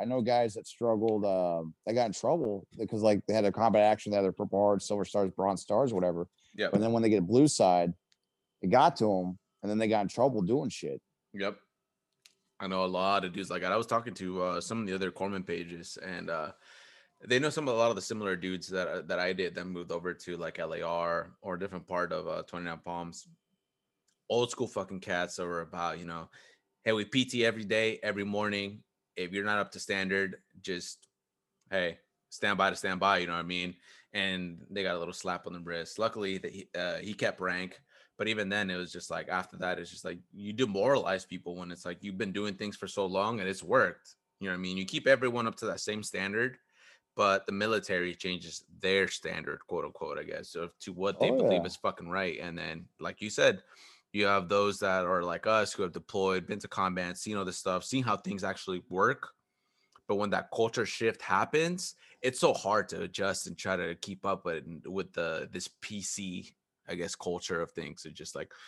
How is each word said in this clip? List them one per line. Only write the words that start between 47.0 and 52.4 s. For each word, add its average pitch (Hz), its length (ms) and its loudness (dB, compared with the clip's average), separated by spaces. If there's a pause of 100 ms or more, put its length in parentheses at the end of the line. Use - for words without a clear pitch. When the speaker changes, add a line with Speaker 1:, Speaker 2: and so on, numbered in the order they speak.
Speaker 2:
but 98 320 4
the - 60 -4
military 98 640 0
changes 87 500 -6 (140)
their 95 280 4
standard, 78 600 -6
quote 80 180 -4
unquote, 73 340 -8
I 73 40 -6
guess, 80 260 -10
so 85 200 -6 (120)
to 98 120 -10
what 95 260 -2
they 135 100 4
Speaker 1:
Oh, - 20 4
Speaker 2:
believe 117 340 4
Speaker 1:
yeah. - 20 -4
Speaker 2:
is 90 80 -10
fucking 92 340 -4
right. 90 300 -2
And 85 180 -8